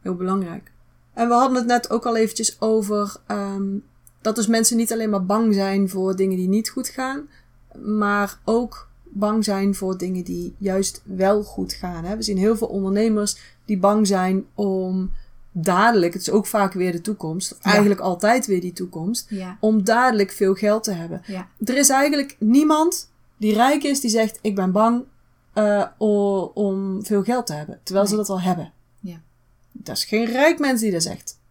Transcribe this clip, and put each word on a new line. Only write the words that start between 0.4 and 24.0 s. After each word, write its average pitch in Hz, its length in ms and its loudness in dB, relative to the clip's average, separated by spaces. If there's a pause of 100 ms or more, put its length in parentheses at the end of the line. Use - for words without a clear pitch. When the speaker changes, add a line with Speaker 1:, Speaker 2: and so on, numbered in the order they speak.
Speaker 1:
En 233 140 0
we 240 60 4
hadden 254 240 4
het 233 80 0
net 240 240 2
ook 233 160 -2
al 233 120 0
eventjes 220 440 -2
over, 208 540 0 (120)
ehm, 196 360 -4 (580)
dat 220 140 -2
dus 220 120 0
mensen 226 300 2
niet 226 140 0
alleen 226 180 -2
maar 196 160 0
bang 214 280 2
zijn 196 360 0
voor 190 260 -2
dingen 190 220 0
die 185 100 -2
niet 214 220 0
goed 254 180 -8
gaan, 269 400 -8 (580)
maar 202 580 -2
ook 233 460 -2 (140)
bang 208 400 -2
zijn 196 320 0
voor 190 220 -4
dingen 180 260 -4
die 175 340 -8
juist 190 480 -2
wel 196 380 2
goed 185 300 -8
gaan, 175 300 -8
hè? 196 120 -6
We 220 80 -8
zien 202 140 -2
heel 214 200 4
veel 220 100 -2
ondernemers 208 720 0 (280)
die 208 140 -2
bang 208 280 4
zijn 190 460 2
om 185 580 -2 (400)
dadelijk, 185 640 2
het 190 80 -10
is - 80 -6
ook 208 180 2
vaak 196 260 0
weer 180 180 0
de 170 100 -6
toekomst, 175 500 -6
of - 120 -18
Speaker 2:
Ja. 202 80 2
Speaker 1:
eigenlijk 208 280 4
altijd 208 460 0
weer 185 160 0
die 180 120 -8
toekomst, 180 560 -6
Speaker 2:
Ja. 185 300 -10
Speaker 1:
om 214 240 4
dadelijk 226 480 4
veel 196 220 2
geld 214 300 0
te 208 80 -4
hebben. 170 340 -8
Speaker 2:
Ja. 185 220 -10 (180)
Speaker 1:
Er 269 120 0
is 277 120 4
eigenlijk 277 500 0
niemand 302 720 2 (260)
die 208 160 0
rijk 269 300 2
is, 285 180 -2